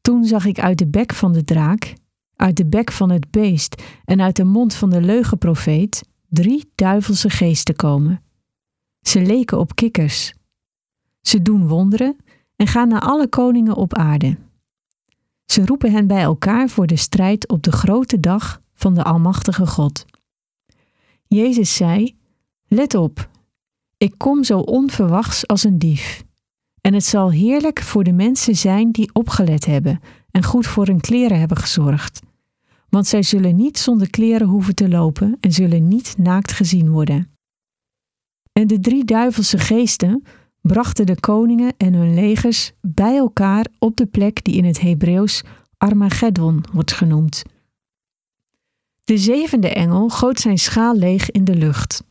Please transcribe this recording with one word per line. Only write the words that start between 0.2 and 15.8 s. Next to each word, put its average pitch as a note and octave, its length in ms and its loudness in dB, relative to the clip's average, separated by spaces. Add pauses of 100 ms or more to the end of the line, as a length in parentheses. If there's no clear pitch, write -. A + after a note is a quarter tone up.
zag G#3+ 200 0
ik G3 160 -2
uit F3+ 180 0
de F3+ 80 0
bek G3 260 -2
van F#3 200 0
de E3 120 0
draak, D#3+ 500 -2 (420)
uit F#3 200 0
de F3+ 100 0
bek G#3+ 260 0
van F#3 180 0
het E3+ 200 -2
beest G3+ 520 -2 (220)
en F#3+ 160 2
uit F#3 160 2
de F#3+ 80 2
mond G#3 300 2
van G3 160 0
de F3 100 2
leugenprofeet F3+ 1080 0 (200)
drie G3+ 460 0
duivelse G3 560 0
geesten E3 460 0
komen. D3 460 0 (800)
Ze - 220 0
leken A3+ 360 0
op - 160 -4
kikkers. - 580 -2 (880)
Ze G#3 220 0
doen G3 260 2
wonderen G3+ 480 0 (400)
en G#3 100 0
gaan A#3+ 220 2
naar A3 120 0
alle C#4+ 280 0
koningen A#3+ 460 2
op F#3+ 200 -2
aarde. D3 420 0 (1080)
Ze F#3+ 200 2
roepen B3 260 0